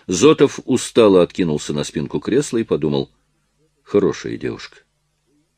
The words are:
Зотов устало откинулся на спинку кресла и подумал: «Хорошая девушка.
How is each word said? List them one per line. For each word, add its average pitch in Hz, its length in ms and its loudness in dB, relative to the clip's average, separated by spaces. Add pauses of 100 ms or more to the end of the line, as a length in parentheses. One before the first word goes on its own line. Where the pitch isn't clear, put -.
Зотов 135 600 2
устало 107 560 4
откинулся 82 500 -4
на 71 100 -4
спинку 73 380 -6
кресла 123 380 -2
и 113 60 -2
подумал: 73 460 -4 (720)
«Хорошая - 540 -2
девушка. - 420 -12 (800)